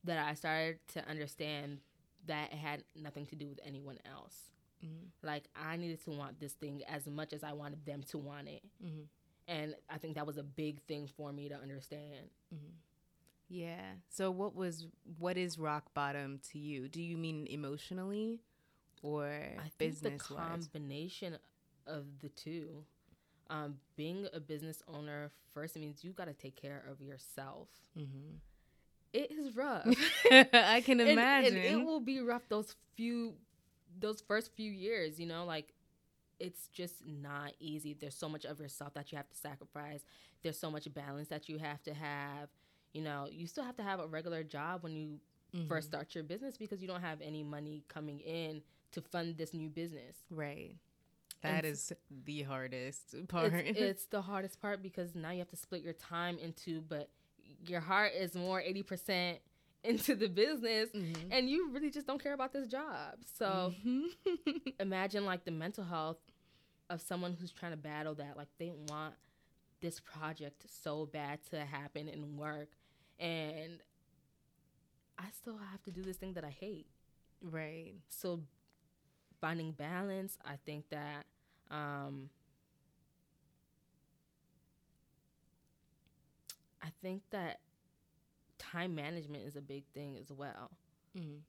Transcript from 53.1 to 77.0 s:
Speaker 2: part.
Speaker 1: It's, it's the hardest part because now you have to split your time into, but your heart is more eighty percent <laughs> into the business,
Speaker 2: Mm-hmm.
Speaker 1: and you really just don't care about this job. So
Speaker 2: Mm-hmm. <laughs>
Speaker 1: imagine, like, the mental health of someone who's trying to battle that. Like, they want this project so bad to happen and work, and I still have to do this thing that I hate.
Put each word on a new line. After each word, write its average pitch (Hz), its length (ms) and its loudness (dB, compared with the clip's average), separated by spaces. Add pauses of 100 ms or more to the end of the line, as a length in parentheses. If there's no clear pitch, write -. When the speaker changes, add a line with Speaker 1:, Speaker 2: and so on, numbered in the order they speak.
Speaker 2:
part. 165 280 6
Speaker 1:
It's, 190 260 2
it's 196 260 4
the 202 160 0
hardest 190 400 -4
part 202 180 0
because 175 360 -6
now 160 160 -4
you 180 80 -2
have 175 100 -4
to 170 60 -12
split 175 260 -6
your 165 120 -6
time 175 440 -2
into, 165 440 -4
but 156 260 -4 (580)
your 175 140 0
heart 190 360 4
is 180 200 0
more 185 240 2
eighty 190 240 -2
percent 180 540 0 (220)
<laughs> - 240 -20
into 240 300 6
the 208 140 4
business, 226 640 4
Speaker 2:
Mm-hmm. 170 420 -2
Speaker 1:
and 254 180 6
you 320 220 4
really 285 180 0
just 294 160 -4
don't 277 160 0
care 285 120 0
about 269 180 0
this 277 160 0
job. 226 480 -4 (200)
So 185 380 4 (100)
Speaker 2:
Mm-hmm. 311 720 2
<laughs> - 200 -6
Speaker 1:
imagine, 196 480 2
like, 180 180 0
the 175 60 -2
mental 165 340 -2
health 165 340 -2 (720)
of 170 100 -2
someone 180 400 0
who's 175 100 -6
trying 170 220 -6
to 156 40 -4
battle 151 380 -4
that. 143 220 -6
Like, 143 120 -10 (100)
they 170 120 -4 (180)
want 151 260 -4 (680)
this 165 180 -4
project 156 640 -10 (200)
so 151 220 0
bad 147 340 -4 (100)
to 151 140 -4
happen 147 440 -6
and 151 300 -8
work, 151 320 -6 (480)
and 160 640 -4 (1400)
I 180 60 -10 (120)
still 220 220 -10 (120)
have 196 120 -12
to 196 80 -10
do 180 120 -8
this 185 140 -4
thing 190 180 -6
that 160 100 -4
I 147 60 -6
hate. 180 360 -8 (560)